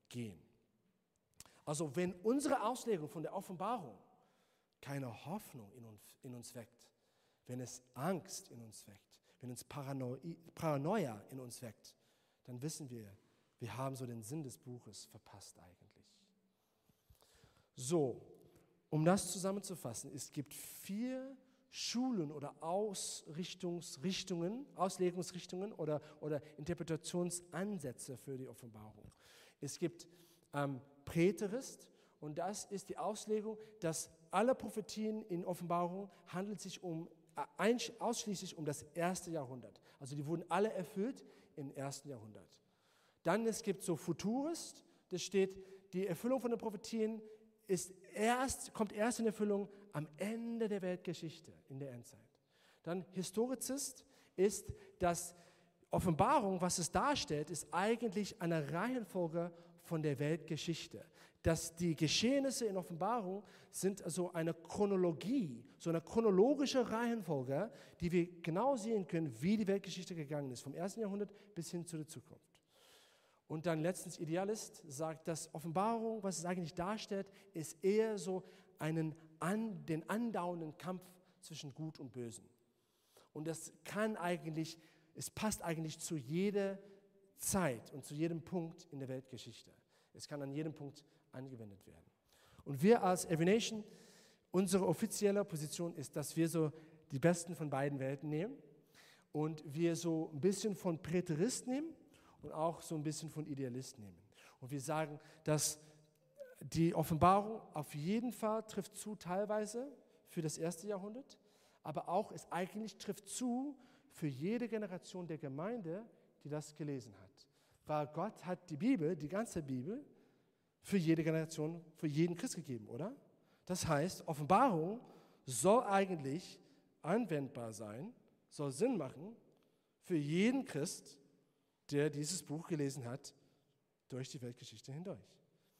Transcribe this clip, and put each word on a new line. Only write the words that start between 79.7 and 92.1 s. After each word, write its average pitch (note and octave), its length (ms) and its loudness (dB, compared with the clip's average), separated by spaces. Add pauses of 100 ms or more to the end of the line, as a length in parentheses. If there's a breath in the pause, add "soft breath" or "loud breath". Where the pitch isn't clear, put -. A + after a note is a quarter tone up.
den D#3+ 240 -2
andauernden F3+ 680 -2
Kampf F3+ 260 -6 (360 soft breath)
zwischen D3 320 -10
Gut D#3 280 -8
und C3 120 -12
Bösen. A2+ 320 -8 (880 soft breath)
Und D3+ 140 -6
das - 260 -6 (120)
kann G#3+ 320 0
eigentlich, D#3+ 600 -2 (380 loud breath)
es - 160 -8
passt - 320 -2
eigentlich D#3+ 380 -4
zu - 160 -4
jeder G3 600 2 (600 loud breath)
Zeit D#3 560 2
und C#3 120 -10
zu - 100 -10
jedem E3 280 0
Punkt E3 480 -6
in C#3+ 80 -10
der C3+ 100 -6
Weltgeschichte. C3 600 -10 (420 soft breath)
Es - 140 -16
kann D3 160 -8
an C#3 80 -6
jedem D3+ 240 -2
Punkt C#3+ 300 -12 (260 soft breath)
angewendet A2+ 560 -14
werden. E2+ 180 -20 (600 loud breath)